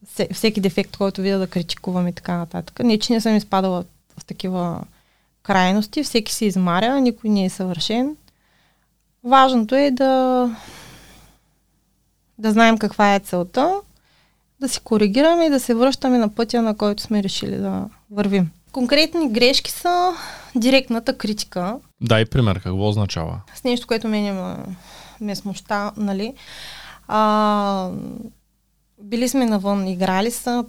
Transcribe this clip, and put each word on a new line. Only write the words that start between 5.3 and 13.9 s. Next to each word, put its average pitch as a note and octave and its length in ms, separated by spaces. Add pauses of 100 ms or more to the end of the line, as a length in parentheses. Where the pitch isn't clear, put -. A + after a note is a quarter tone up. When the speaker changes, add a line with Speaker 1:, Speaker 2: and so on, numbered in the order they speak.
Speaker 1:
крайности. G3 600
Всеки - 320
се - 100
измаря, F#3+ 560
никой A3+ 300
не G3 140
е F#3 60
съвършен. G#3+ 680 (1080)
Важното B3+ 500
е C#4 160
да, B3+ 600 (1900)
да A3 140
знаем A3+ 260
каква G3+ 360
е G3+ 60
целта, B3+ 600 (800)